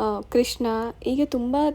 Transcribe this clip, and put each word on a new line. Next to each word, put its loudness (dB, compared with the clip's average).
ಆ, -2
ಕೃಷ್ಣ, 0
ಹೀಗೆ 0
ತುಂಬ -2